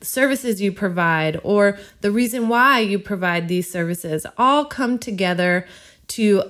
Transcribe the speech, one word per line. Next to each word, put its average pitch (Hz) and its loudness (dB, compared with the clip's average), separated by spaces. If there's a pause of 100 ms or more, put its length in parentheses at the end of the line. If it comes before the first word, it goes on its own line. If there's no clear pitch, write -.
services 262 0
you 196 0
provide, 165 0
or 202 2 (220)
the 202 0
reason 226 0
why 247 4
you 202 0
provide 175 -2
these 180 -2
services, 170 -4 (120)
all 277 4
come 247 -4
together 180 0 (420)
to 208 2